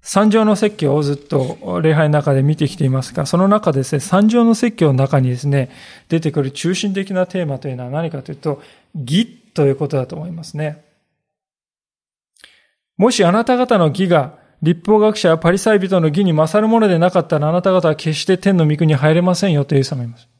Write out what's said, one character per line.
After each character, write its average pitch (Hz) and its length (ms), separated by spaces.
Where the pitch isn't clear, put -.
三 214 280
条 220 140
の 214 120
説 208 220
教 143 180
を 151 60
ず 143 100
っ 139 40
と 127 640
礼 160 120
拝 151 140
の 147 60
中 147 200
で 135 80
見 151 140
て 147 100
き - 80
て - 100
い 131 40
ま 131 120
す - 140
が、 143 120
そ - 100
の 185 100
中 208 240
で 135 100
で 127 40
す - 100
ね、 139 60
三 208 280
条 240 160
の 226 120
説 233 220
教 160 100
の 135 60
中 135 260
に 127 80
で 123 80
す 143 100
ね、 139 240
出 165 120
て 156 120
く 151 100
る 131 80
中 170 240
心 202 200
的 196 200
な 185 120
テ 180 160
ー 160 40
マ 135 140
と 143 80
い 127 60
う - 20
の 123 80
は 123 60
何 160 200
か 139 120
と 156 100
い - 20
う - 20
と、 143 240
義 151 320
と 147 120
い 139 40
う 139 60
こ 147 100
と 139 100
だ 131 100
と 170 100
思 156 100
い 175 60
ま 165 100
す - 140
ね。 151 280
「も 233 140
し 196 120
あ 170 60
な 220 140
た 254 120
方 247 220
の 165 100
義 175 200
が 151 260
立 170 220
法 214 140
学 214 180
者 180 120
や 160 100
パ 170 140
リ 196 80
サ 214 160
イ - 20
人 185 220
の 160 80
義 175 160
に 175 80
勝 160 280
る 214 60
も 226 140
の 214 80
で 170 100
な 180 140
か 185 80
っ 170 60
た 156 120
ら、 151 100
あ 160 40
な 180 100
た 196 80
方 180 160
は 156 80
決 156 200
し - 100
て 185 120
天 190 200
の 160 100
御 151 100
国 160 120
に 156 60
入 151 200
れ 175 80
ま 180 140
せ 202 120
ん 170 40
よ」 143 120
と 143 120
イ - 20
エ 135 60
ス - 80
様 135 60
は 123 80
言 - 20
い 117 40
ま - 60
す。 - 100